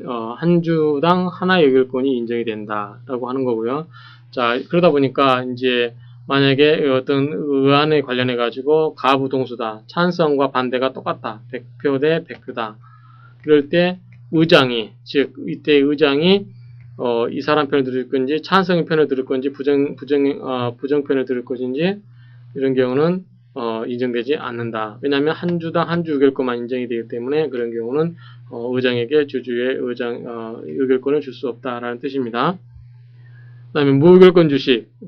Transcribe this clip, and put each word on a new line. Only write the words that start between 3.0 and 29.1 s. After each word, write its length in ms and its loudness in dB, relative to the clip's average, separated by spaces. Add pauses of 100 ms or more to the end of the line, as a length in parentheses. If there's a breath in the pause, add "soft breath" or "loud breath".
하는 160 -4
거고요. 400 -2 (460 loud breath)
자, 280 -2 (100)
그러다 200 4
보니까 540 2
이제 500 -2 (340 soft breath)
만약에 600 4
어떤 440 0
의안에 720 2
관련해 340 -2
가지고 600 0
가부 340 2
동수다, 560 -6
찬성과 640 0
반대가 420 -2
똑같다, 500 -10 (100)
백 140 -12 (180)
표 160 -2
대 240 0
백 200 -18
표다. 340 -10 (680 soft breath)
그럴 260 4
때 300 0 (320)
의장이, 580 4 (140)
즉 320 -2 (120)
이때 260 -2
의장이, 720 2 (500 loud breath)
어, 320 -2
이 120 -6
사람 260 0
편을 160 0
들을 260 -4
건지, 320 -2
찬성의 440 0
편을 220 2
들을 160 -2
건지, 280 -2
부정, 440 -2
부정, 300 0 (160)
어, 360 -4
부정 260 -2
편을 220 0
들을 200 -4
것인지, 560 -4 (540 soft breath)
이런 180 -2
경우는, 500 0 (360)
어, 280 -4
인정되지 480 -2
않는다. 680 -6
왜냐하면 320 0
한 260 -4
주당 300 -2
한 140 -2
주 100 -4
의결권만 460 0
인정이 280 -6
되기 200 -6
때문에 420 -4
그런 240 -6
경우는, 420 -4 (360 loud breath)
어, 240 -8
의장에게 500 0